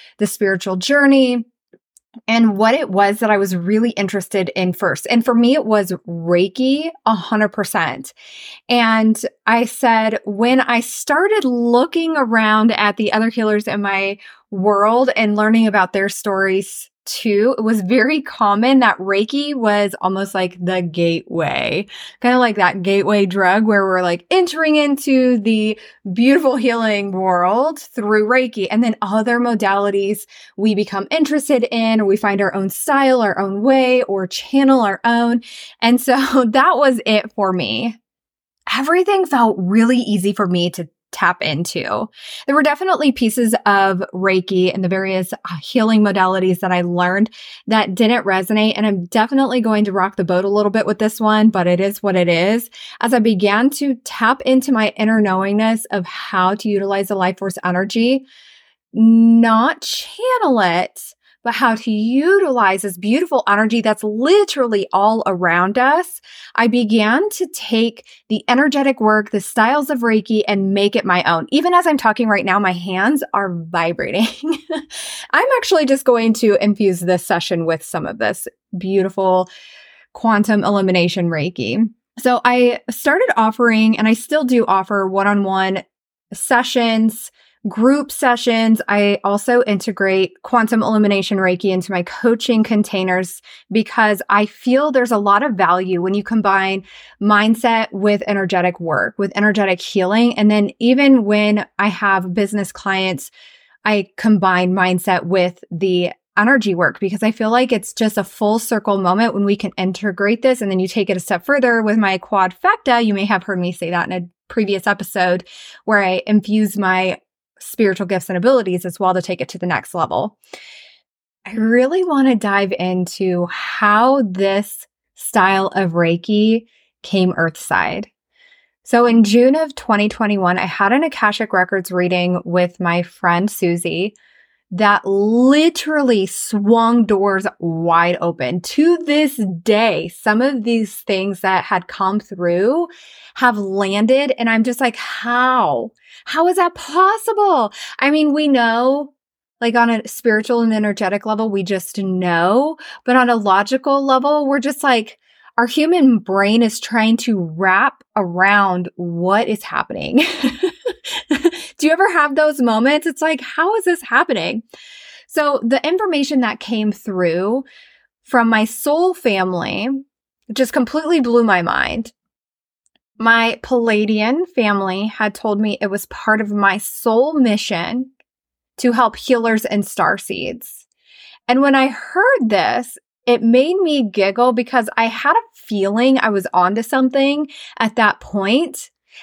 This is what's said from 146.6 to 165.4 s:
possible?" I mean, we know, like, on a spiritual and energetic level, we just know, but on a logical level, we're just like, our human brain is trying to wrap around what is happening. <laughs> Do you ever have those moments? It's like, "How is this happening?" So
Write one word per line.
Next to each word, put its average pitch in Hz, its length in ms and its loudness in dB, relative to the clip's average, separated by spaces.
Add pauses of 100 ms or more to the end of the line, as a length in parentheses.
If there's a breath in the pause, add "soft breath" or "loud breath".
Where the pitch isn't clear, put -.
possible?" 381 1000 0 (280 loud breath)
I 277 100 2
mean, 302 220 2
we 302 160 0
know, 254 640 0 (460)
like, 233 160 0
on 233 140 4
a 220 180 -2
spiritual 226 520 0
and 226 140 2
energetic 202 500 -2
level, 220 260 -2
we 196 120 -2
just 185 360 -6
know, 190 800 0 (280 loud breath)
but 247 100 2
on 254 160 4
a 233 60 2
logical 226 680 0
level, 277 440 2
we're 277 100 0
just 269 240 -4
like, 240 360 0 (380 soft breath)
our 240 100 2
human 294 520 4
brain 202 460 2
is 220 160 -2
trying 226 380 0
to 220 200 -2
wrap 185 640 0 (140)
around 185 800 0
what 175 500 -2
is 214 160 -6
happening. - 540 -4
<laughs> 302 80 4 (1600 loud breath)
Do - 20 4
you 311 60 4
ever 381 200 2
have 294 220 0
those 302 260 0
moments? 247 460 2
It's 311 160 -6
like, 320 180 -2
"How 359 360 -2
is 403 80 -2
this 349 180 0
happening?" 220 600 -2 (640 loud breath)
So 294 360 0